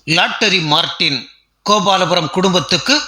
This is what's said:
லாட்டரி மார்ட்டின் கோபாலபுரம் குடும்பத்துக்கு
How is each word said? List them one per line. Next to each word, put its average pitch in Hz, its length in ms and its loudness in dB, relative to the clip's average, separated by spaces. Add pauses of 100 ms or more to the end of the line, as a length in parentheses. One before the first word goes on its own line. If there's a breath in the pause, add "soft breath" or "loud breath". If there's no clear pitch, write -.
லாட்டரி 190 560 0
மார்ட்டின் 156 680 -2 (400)
கோபாலபுரம் 180 600 2
குடும்பத்துக்கு 185 800 0